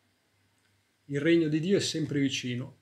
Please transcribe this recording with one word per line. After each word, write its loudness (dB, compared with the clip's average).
Il -6
regno 4
di 0
Dio 2
è 2
sempre -2
vicino, -4